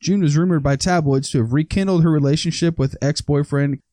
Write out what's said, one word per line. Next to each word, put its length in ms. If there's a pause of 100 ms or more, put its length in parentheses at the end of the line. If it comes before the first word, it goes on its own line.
June 220
was 140
rumored 260
by 140
tabloids 540
to 80
have 140
rekindled 520
her 60
relationship 680
with 240
ex-boyfriend, 800 (120)